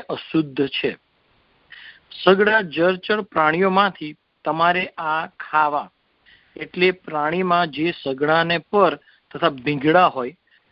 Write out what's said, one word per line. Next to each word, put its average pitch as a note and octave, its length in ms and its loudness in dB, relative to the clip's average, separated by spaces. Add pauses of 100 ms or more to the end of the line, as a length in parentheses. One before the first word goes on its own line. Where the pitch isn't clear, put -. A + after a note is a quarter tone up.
અશુદ્ધ D3 540 -2 (100)
છે. B2+ 200 -4 (1200)
સઘળા G3+ 560 2
જળચર F#3 540 0
પ્રાણીઓમાંથી F3+ 920 0 (280)
તમારે E3+ 380 0 (220)
આ D#3 160 -2 (180)
ખાવા, D3+ 480 -2 (680)
એટલે F3 340 -2 (120)
પ્રાણીમાં E3+ 680 -2
જે D3 220 -4
સઘળાને D#3 640 0 (140)
પર F#3+ 220 4 (320)
તથા D3 320 -2
ભીંગડા D3 520 2
હોય C3 280 -8 (340)